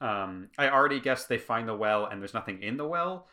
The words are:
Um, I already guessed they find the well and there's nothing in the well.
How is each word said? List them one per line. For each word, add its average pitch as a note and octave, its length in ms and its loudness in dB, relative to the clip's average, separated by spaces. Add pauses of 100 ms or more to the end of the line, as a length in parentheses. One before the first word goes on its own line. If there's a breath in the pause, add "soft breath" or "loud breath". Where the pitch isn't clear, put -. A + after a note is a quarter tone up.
Um, G2 580 -4
I C#3+ 100 4
already C#3 320 6
guessed C3 280 0
they A#2 100 0
find A2+ 300 -2
the A2 60 -2
well G#2+ 320 2
and G#2 140 -8
there's G2+ 140 -10
nothing G2 280 -6
in A2 140 -4
the D3 100 -4
well. F3 460 -2